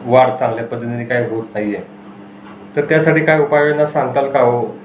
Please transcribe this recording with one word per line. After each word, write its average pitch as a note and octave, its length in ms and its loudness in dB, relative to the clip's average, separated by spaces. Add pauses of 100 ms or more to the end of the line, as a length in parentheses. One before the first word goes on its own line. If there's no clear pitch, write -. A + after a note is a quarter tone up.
वाढ B2+ 240 6 (100)
चांगल्या A#2 260 -2
पद्धतीने A#2+ 400 -8
काही A#2 300 -2
होत A2 80 -6 (100)
नाहीये. G#2 280 -4 (920)
तर D3 60 0
त्यासाठी D#3 380 2
काय D#3 200 4
उपाययोजना D3+ 460 2
सांगताल C#3 460 -2
का - 80 2
हो? A#2+ 220 2 (240)